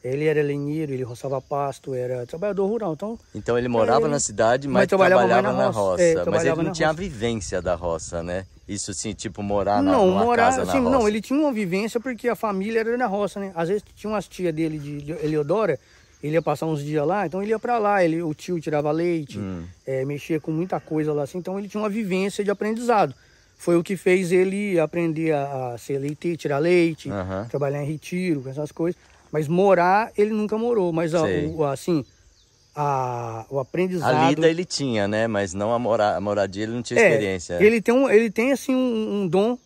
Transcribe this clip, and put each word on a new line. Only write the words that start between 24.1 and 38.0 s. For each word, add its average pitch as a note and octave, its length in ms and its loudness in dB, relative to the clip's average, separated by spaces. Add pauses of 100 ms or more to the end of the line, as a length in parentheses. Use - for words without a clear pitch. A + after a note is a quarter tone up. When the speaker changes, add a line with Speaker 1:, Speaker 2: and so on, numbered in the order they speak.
Speaker 1:
ele F#3+ 480 2
aprender D#3+ 520 0
a, C#3 420 -2
a A#2 40 -12
ser C#3 200 -6
leite, D3+ 380 -4
tirar C#3+ 220 -2
leite, E3 500 2
Speaker 2:
Aham. F#2+ 400 -4
Speaker 1:
trabalhar C#3+ 360 -2
em - 20 -6
retiro, D#3+ 560 -4
com C3 60 -12
essas D3 240 -8
coisas. E3+ 280 -4 (300)
Mas D3+ 160 -2
morar, F#3 720 4
ele G#3 140 4
nunca G#3+ 260 -2
morou, A3 340 0
mas D#3+ 220 0
a, E3+ 80 4
Speaker 2:
Sei. D3+ 240 0
Speaker 1:
o, D#3+ 180 -2
assim, C#3+ 400 0 (720)
a, B2 760 -2
o C#3 80 -2
aprendizado E3 580 0
Speaker 2:
A D#3+ 120 4
lida D#3+ 200 4
ele E3 160 2
tinha, A#2 420 -2
né? G#2+ 200 0
Mas G2+ 280 0
não G#2 180 -2
a A#2 60 0
mora-, G#2 380 2
a F2 40 -2
moradia, G2+ 440 0
ele A2+ 80 -6
não A#2+ 100 -4
tinha A#2+ 180 0
Speaker 1:
É, G#3 100 8
Speaker 2:
experiência. F#2+ 520 0
Speaker 1:
ele A3 180 6
tem A#3 140 2
um, C4 140 4